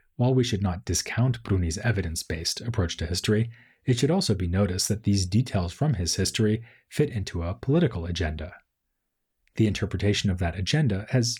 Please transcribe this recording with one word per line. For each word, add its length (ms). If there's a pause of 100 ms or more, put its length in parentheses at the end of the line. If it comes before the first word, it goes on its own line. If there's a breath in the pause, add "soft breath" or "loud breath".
(160 soft breath)
while 180
we 100
should 180
not 220
discount 580
Bruni's 360
evidence-based 840
approach 340
to 100
history, 440 (340 loud breath)
it 140
should 120
also 240
be 140
noticed 400
that 160
these 220
details 460
from 220
his 220
history 460 (260 loud breath)
fit 220
into 320
a 120
political 520
agenda. 480 (1040)
The 100
interpretation 640
of 80
that 200
agenda 520
has 300